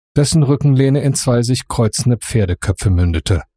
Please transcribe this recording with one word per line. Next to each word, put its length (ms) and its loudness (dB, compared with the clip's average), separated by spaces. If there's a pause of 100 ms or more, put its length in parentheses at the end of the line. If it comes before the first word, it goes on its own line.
(160)
dessen 280 2
Rückenlehne 580 2
in 120 0
zwei 300 0
sich 240 -4
kreuzende 500 -2
Pferdeköpfe 720 -2
mündete. 540 0 (140)